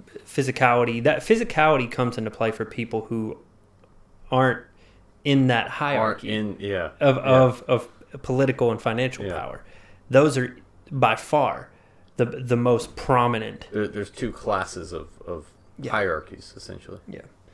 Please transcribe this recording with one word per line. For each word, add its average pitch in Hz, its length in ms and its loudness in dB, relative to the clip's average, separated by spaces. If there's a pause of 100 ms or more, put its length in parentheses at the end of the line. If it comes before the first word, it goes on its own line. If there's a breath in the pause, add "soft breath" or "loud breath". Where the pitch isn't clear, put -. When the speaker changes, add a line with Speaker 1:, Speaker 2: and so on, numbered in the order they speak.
(260)
Speaker 1:
physicality. 120 760 2
That 147 180 4
physicality 156 720 2
comes 120 280 -2
into 107 140 -4
play 113 200 0
for 110 140 -6
people 113 400 -6
who 110 320 -6 (920)
aren't 127 360 2 (580 soft breath)
in 139 240 4
that 117 220 2
hierarchy 110 680 -2
Speaker 2:
Aren't 104 240 -4
in, 101 80 -8
yeah, 90 220 -4 (100)
Speaker 1:
of, 139 160 4
Speaker 2:
yeah. 131 80 -6
Speaker 1:
of, 131 440 4
of 123 220 0 (340)
political 131 480 0
and 107 100 -6
financial 120 440 -4
Speaker 2:
Yeah. 85 140 -6
Speaker 1:
power. 64 240 -12 (460 soft breath)
Those 135 280 6
are 127 200 -4 (340)
by 127 240 2
far 127 540 -2 (480 soft breath)
the, 123 80 2
the 123 320 -2
most 120 380 0
prominent. 120 760 0
Speaker 2:
There, 104 160 -4
there's 104 220 -8
two 113 220 -8
classes 92 640 -6
of, 76 320 -14
of 82 260 -12 (260)
Speaker 1:
Yeah. 135 140 -10
Speaker 2:
hierarchies, 92 640 -4
essentially. - 520 -16
Speaker 1:
Yeah. - 140 -16 (320 soft breath)